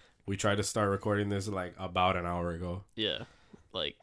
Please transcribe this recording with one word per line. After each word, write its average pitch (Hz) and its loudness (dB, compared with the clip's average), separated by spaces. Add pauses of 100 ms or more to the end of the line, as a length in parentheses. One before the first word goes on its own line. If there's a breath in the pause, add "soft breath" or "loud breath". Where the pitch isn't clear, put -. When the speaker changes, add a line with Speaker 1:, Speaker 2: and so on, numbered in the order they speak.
(240 soft breath)
Speaker 1:
We 101 -2
tried 101 4
to 104 2
start 104 2
recording 101 2
this, 101 -2
like, 92 -4
about 92 2
an 87 -2
hour 87 0
ago. 87 -6 (100)
Speaker 2:
Yeah. 107 -2 (500 loud breath)
Like, 76 -4